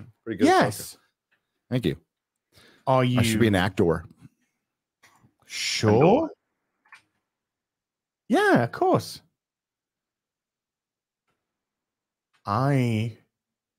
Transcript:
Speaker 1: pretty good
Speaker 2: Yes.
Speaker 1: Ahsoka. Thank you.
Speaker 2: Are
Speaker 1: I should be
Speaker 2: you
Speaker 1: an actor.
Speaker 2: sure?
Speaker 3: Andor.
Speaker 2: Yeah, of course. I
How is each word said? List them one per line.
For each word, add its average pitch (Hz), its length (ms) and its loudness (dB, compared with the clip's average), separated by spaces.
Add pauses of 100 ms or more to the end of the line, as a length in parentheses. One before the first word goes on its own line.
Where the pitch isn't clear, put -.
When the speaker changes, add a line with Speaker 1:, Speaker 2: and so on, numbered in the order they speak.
(240)
Speaker 1:
pretty 113 160 -8
good 254 60 2
Speaker 2:
Yes. 330 500 0
Speaker 1:
Ahsoka. - 20 -20 (720)
Thank 117 160 -2
you. 71 120 -4 (880)
Speaker 2:
Are 131 160 2
Speaker 1:
I 123 180 0
should 110 180 0
be 117 60 2
Speaker 2:
you 110 40 4
Speaker 1:
an 101 60 2
actor. 90 500 0 (1400)
Speaker 2:
sure? - 460 -2 (300)
Speaker 3:
Andor. 320 60 -4 (2000)
Speaker 2:
Yeah, 330 340 2
of 123 80 -6
course. - 500 -2 (3250)
I 117 720 -2 (600)